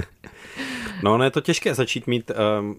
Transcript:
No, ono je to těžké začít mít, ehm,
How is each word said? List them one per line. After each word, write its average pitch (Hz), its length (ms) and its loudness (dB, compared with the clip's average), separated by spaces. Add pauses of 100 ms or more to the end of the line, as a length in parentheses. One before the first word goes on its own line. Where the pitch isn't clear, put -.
(1040)
No, 104 120 4
ono 123 100 4
je 135 60 4
to 156 100 0
těžké - 340 0
začít 123 320 0
mít, 120 240 -2
ehm, 104 480 2